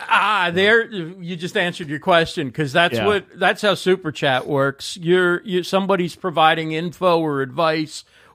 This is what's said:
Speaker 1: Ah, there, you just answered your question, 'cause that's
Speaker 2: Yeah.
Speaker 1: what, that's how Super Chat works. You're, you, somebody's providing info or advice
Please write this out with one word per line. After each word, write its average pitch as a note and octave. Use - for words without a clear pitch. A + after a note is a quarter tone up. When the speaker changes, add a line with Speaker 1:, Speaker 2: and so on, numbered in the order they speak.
Speaker 1:
Ah, G3
there, A3
you F#3
just F3
answered F3
your D3+
question, E3
'cause C#3+
that's E3+
Speaker 2:
Yeah. A2
Speaker 1:
what, G2+
that's F#3
how G3+
Super F#3
Chat C3
works. C#3
You're, F3
you, F3+
somebody's F#3+
providing D#3+
info E3+
or D3
advice D#3